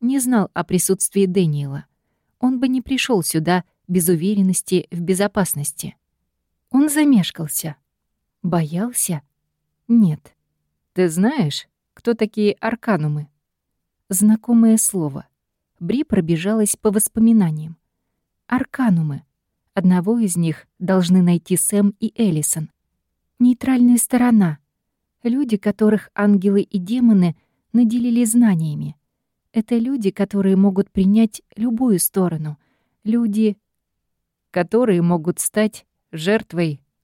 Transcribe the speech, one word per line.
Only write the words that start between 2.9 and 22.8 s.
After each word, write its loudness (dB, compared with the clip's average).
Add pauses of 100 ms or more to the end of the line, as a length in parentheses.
сюда -2 (240)
без 0
уверенности 0
в -8
безопасности. -4 (760)
Он 2
замешкался. 0 (640)
Боялся? -4 (680)
Нет. 2 (580)
«Ты 0
знаешь, -2 (260)
кто -4
такие -2
арканумы?» -4 (800)
Знакомое 2
слово. -4 (520)
Бри -4
пробежалась -2
по -2
воспоминаниям. 0 (680)
Арканумы. -2 (500)
Одного 2
из -2
них -4 (120)
должны 2
найти 0
Сэм 0
и -6
Эллисон. -2 (680)